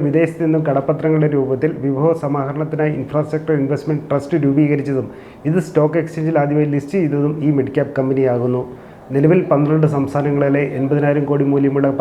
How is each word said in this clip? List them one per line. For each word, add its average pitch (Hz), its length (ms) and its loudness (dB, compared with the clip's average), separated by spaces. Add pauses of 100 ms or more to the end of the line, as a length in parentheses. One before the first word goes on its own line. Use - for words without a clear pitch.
വിദേശത്ത് 160 400 0
നിന്നും 156 220 2
കടപ്പത്രങ്ങളുടെ 156 680 0
രൂപത്തിൽ 135 360 0 (140)
വിഭവ 139 240 0 (140)
സമാഹരണത്തിനായി 151 760 -2
ഇൻഫ്രാസ്ട്രക്ചർ 151 600 -2
ഇൻവെസ്റ്റ്മെന്റ് 147 480 -2
ട്രസ്റ്റ് 143 360 0
രൂപീകരിച്ചതും 139 600 2 (420)
ഇത് 180 180 2
സ്റ്റോക്ക് 151 340 2
എക്സ്ചേഞ്ചിൽ 156 400 -2
ആദ്യമായി 147 340 2
ലിസ്റ്റ് 143 260 -2
ചെയ്തതും 147 340 0 (100)
ഈ 151 140 4
മിഡ് - 180 -2
ക്യാപ് 143 220 -2
കമ്പനിയാകുന്നു. 127 640 0 (520)
നിലവിൽ 156 240 4 (120)
പന്ത്രണ്ട് 151 420 2
സംസ്ഥാനങ്ങളിലെ 143 720 0 (160)
എൺപതിനായിരം 143 500 0
കോടി 143 240 2
മൂല്യമുള്ള 139 340 2 (140)